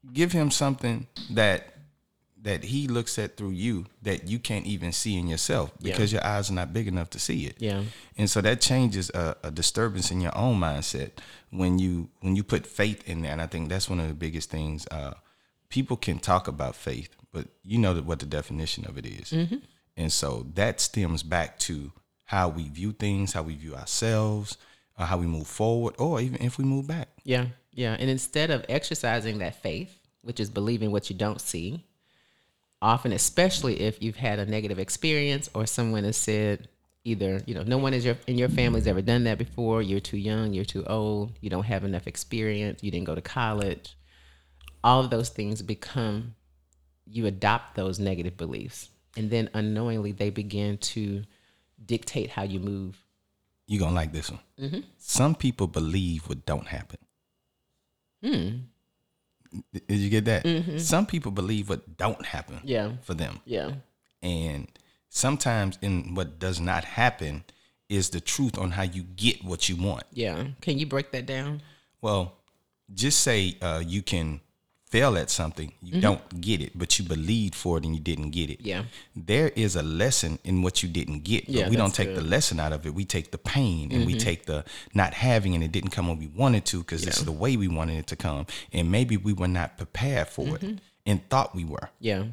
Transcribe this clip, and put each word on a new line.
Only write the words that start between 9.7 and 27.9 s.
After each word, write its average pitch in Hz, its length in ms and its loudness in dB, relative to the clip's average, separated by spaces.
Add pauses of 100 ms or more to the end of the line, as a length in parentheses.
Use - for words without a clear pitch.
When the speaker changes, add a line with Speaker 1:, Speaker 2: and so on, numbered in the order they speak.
Speaker 1:
in 92 80 0
your 85 180 0
own 113 220 4
mindset 71 500 -2 (400)
when 92 300 4
you, 90 300 0 (100)
when 95 160 2
you 101 80 2
put - 200 0
faith 104 440 -2
in 82 140 -4
there. 71 100 -4
And 80 100 -4
I 82 60 -4
think 80 200 -4
that's 95 220 -2
one 90 80 0
of 82 100 0
the 76 60 -4
biggest 80 360 -6
things. 78 380 -4
Uh, 71 260 -8 (540)
people 127 280 0
can - 240 -2
talk 92 260 2
about 73 300 -6
faith, 65 340 -8 (220)
but 78 160 -8 (160)
you 98 120 -2
know 104 160 6
that 80 120 0
what 78 160 -4
the 73 60 -8
definition 73 600 -4
of 67 100 -12
it - 80 -10
is. - 260 -12
Speaker 2:
Mm-hmm. 170 260 2 (400)
Speaker 1:
And 80 160 0
so 62 420 -2
that 104 260 2
stems 82 440 0
back 82 360 -2
to 73 300 -6 (360)
how 92 220 2
we 80 200 -4
view 87 240 -6
things, 98 400 0
how 82 100 -4
we 78 140 -6
view 76 180 -12
ourselves, 107 840 0 (380)
uh, 87 100 0
how 90 120 2
we 87 80 2
move 80 220 0
forward, 117 500 0
or 151 220 0
even 127 200 -2
if 123 160 0
we 135 80 0
move 135 220 2
back. 156 220 -4 (160)
Speaker 2:
Yeah, 123 220 2 (260)
yeah. 113 260 -2